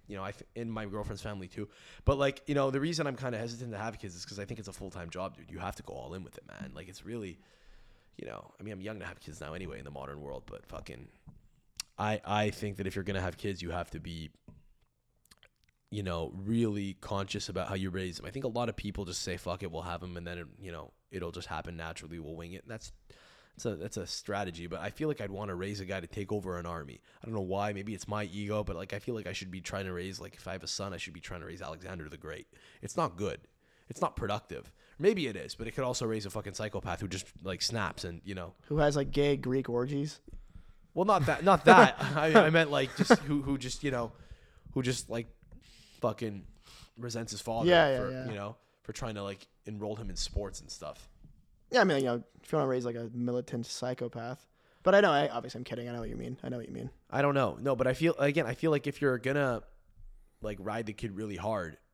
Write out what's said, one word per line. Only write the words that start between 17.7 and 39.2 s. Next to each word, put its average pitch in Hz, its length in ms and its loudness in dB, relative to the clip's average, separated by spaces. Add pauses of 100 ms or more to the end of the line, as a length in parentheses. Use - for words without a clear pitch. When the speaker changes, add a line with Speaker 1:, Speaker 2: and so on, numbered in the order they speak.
Speaker 1:
you 95 140 0
raise 90 280 -4
them. - 80 -12
I - 60 -8
think 135 140 -6
a 123 40 0
lot 120 200 -2
of 107 60 -6
people 101 300 -6
just 87 180 -6
say, 90 140 -4
"Fuck 90 260 -4
it, 90 80 -6
we'll 82 100 -6
have 87 220 -6
'em," 90 140 -10
and 87 80 -10
then, 87 120 -8
it, 85 100 -10 (140)
you 92 100 -12
know, 78 200 -12 (200)
it'll 87 200 -6
just 87 160 -10
happen 82 300 -8
naturally. 82 420 -10
We'll 78 160 -10
wing 85 180 -12
it. - 140 -16
That's, - 240 -12 (640)
that's - 100 -10
a, 107 100 -2
that's 87 220 -8
a 90 80 -6
strategy, 90 640 -6
but 85 140 -6
I 101 100 -6
feel 156 160 -4
like 147 120 -2
I'd 101 120 -6
wanna 98 240 -6
raise 98 240 -4
a 98 60 -6
guy 95 140 -2
to 85 80 -8
take 101 240 -6
over 92 280 -2
an 85 80 -8
army. 78 340 -8 (200)
I - 40 -14
don't 113 80 -8
know 104 80 -2
why. 98 320 0
Maybe 101 220 -6
it's - 120 -10
my 104 180 -2
ego, 104 380 -2
but, 92 120 -4
like, 92 180 -8
I 104 60 -6
feel 123 160 -4
like 104 120 -6
I 85 60 -6
should 95 180 -8
be 92 100 -8
trying 98 240 -4
to 92 80 -4
raise, 95 280 -6
like, 101 140 -14
if - 120 -12
I 92 60 -6
have 95 100 -8
a - 40 -8
son, 98 260 -4
I 85 40 -8
should 82 160 -8
be 85 60 -14
trying 87 220 -10
to - 60 -12
raise 85 140 -12
Alexander 85 460 -10
the 76 100 -12
Great. 78 300 -10 (360)
It's - 120 -8
not 135 220 -2
good. 92 220 -2 (500)
It's - 100 -12
not - 160 0
productive. - 560 -6 (280)
Maybe 185 280 4
it 104 80 -4
is, 71 200 -8
but 113 120 -6
it 117 40 -8
could 139 120 -2
also 123 220 0
raise 110 220 -2
a - 20 -6
fucking 101 240 -6
psychopath 98 480 -4
who 101 60 -4
just, 90 180 -4 (180)
like, 90 200 -2
snaps 110 400 -2
and, 85 200 -6
you 98 120 -8
know. 87 180 -8 (140)
Speaker 2:
Who 147 100 2
has, 147 180 6
like, 139 160 2
gay 143 240 6